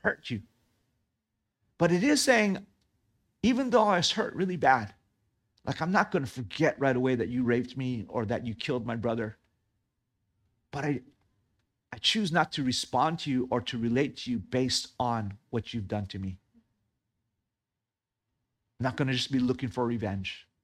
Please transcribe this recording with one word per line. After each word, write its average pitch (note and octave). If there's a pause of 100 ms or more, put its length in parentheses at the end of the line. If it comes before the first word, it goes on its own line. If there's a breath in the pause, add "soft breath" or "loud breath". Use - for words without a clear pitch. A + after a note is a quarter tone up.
hurt -
you. G#2 (1300)
But E3+
it F3+
is C#4+
saying, G#3+ (760)
"Even B3+
though A3+
I G#3
was F3
hurt -
really F3+
bad, B2 (720)
like, -
I'm E3+
not F#3+
gonna D3+
forget B2+
right C3+
away B2+
that A2+
you B2
raped A#2+
me B2+
or A2+
that A#2
you A2+
killed B2
my A#2
brother. A2+ (1300)
But C#3
I, D3 (880)
I B2+
choose G#3
not D#3+
to D3
respond C3+
to -
you B2+
or B2
to B2
relate A#2
to -
you A#2
based B2+
on A2+ (120)
what -
you've G#2
done G#2
to G2
me. F#2+ (2500)
I'm B2
not B2+
gonna C3+
just A#2+
be C3
looking B2+
for B2
revenge. G2+ (160)